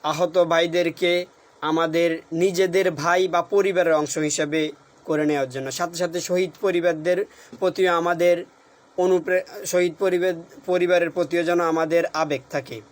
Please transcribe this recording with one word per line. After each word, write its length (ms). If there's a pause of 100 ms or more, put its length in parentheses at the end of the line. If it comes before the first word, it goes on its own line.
আহত 340
ভাইদেরকে 880 (360)
আমাদের 600 (100)
নিজেদের 600
ভাই 360
বা 140
পরিবারের 520
অংশ 240
হিসেবে 540 (340)
করে 200
নেওয়ার 240
জন্য। 220
সাথে 240
সাথে 260
শহীদ 300 (100)
পরিবারদের 640 (340)
প্রতিও 340
আমাদের 520 (520)
অনুপ্রে-, 680
শহীদ 340
পরিবার, 340 (320)
পরিবারের 440
প্রতিও 340
যেন 160
আমাদের 460
আবেগ 440
থাকে। 320 (100)